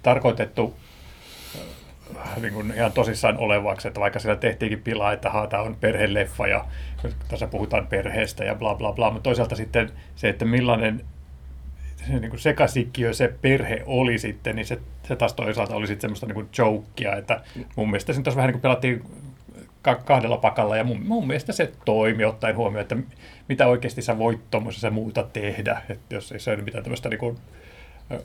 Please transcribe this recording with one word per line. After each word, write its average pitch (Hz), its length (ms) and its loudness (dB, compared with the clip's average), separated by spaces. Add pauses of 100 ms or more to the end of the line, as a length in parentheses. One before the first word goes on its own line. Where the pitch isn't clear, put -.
tarkoitettu, 117 720 2 (1400)
äh, 98 260 -8
niinku 104 220 -4 (120)
ihan 113 160 2
tosissaan 110 460 2
olevaksi, 104 500 0
että 101 120 -6
vaikka 101 180 2
siellä 104 220 2
tehtiinkin 107 420 0
pilaa, 104 300 0
että - 180 -2
haa, 107 160 0
tää 104 160 -2
on 110 180 -4
perheleffa 104 640 2
ja 98 180 2 (640)
tässä 120 180 -4
puhutaan 117 400 -2
perheestä 101 580 -2
ja 104 100 -2
bla 107 200 0
bla 107 180 -2
bla, 113 180 2
mutta 110 140 -6
toisaalta 120 320 2
sitten 110 340 0 (260)
se, - 120 2
että 101 160 0
millainen 113 600 2 (1080)
se 131 60 0
niinku 113 200 -6
sekasikkiö 127 720 2
se 120 300 2
perhe 131 440 2
oli 127 320 4
sitten, 110 380 -4
niin 107 100 -4
se, 120 120 -4 (300)
se 139 80 0
taas - 180 2
toisaalta 107 420 -2
oli 107 100 -2
sitten 101 140 -2
semmoista 107 260 -6
niinku 107 180 -6 (140)
jokea, 107 580 2
että 107 240 -2 (360)
mun 107 140 0
mielestä 101 220 0
siinä 135 120 0
taas 131 120 2
vähän 131 120 4
niinku 123 140 0
pelattiin 127 400 2 (800)
ka-, 139 120 6 (100)
kahdella 117 320 4
pakalla, 110 400 2
ja 110 80 2
mun, 117 220 -2
mun 214 200 2
mielestä 135 260 -2
se - 200 0 (120)
toimi 110 400 4
ottaen 107 320 2
huomioon, 107 260 0
että - 140 -2 (520)
mitä 135 180 6
oikeasti 123 360 2
sä 113 160 0
voit 113 220 2 (100)
tommosessa 110 400 -2
muuta 110 320 -2 (100)
tehdä, 104 560 -4
että - 260 -10
jos - 180 -8
ei 104 80 -10
se - 100 -4
ole 101 120 -2
mitään 107 220 -8
tämmöistä - 240 -6
niinku, 117 280 -4 (760)
ö, 127 120 -8